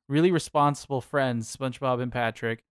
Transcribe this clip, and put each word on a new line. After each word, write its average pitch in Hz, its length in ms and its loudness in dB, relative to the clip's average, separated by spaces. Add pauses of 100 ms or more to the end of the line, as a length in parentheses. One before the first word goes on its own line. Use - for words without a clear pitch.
really 160 240 4
responsible 143 680 0
friends, 123 540 -2
SpongeBob 127 460 -2
and 123 100 -4
Patrick, 117 600 -2